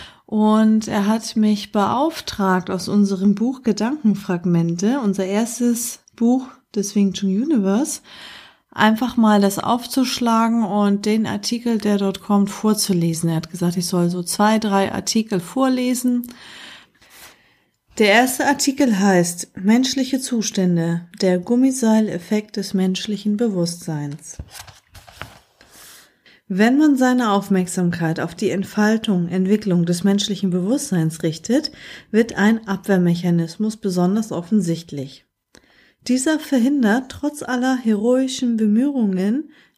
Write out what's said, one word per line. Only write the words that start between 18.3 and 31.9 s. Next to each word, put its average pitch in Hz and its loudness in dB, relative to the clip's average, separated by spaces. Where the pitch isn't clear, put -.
Artikel 277 0
heißt 180 2
Menschliche 254 0
Zustände, 175 -2
der 180 2
Gummiseileffekt 220 0
des 196 -8
menschlichen 202 -2
Bewusstseins. 170 -6
Wenn 220 4
man 294 6
seine 247 2
Aufmerksamkeit 180 0
auf 151 -6
die 208 -2
Entfaltung, 208 0
Entwicklung 185 0
des 175 -2
menschlichen 202 0
Bewusstseins 180 -2
richtet, 180 -2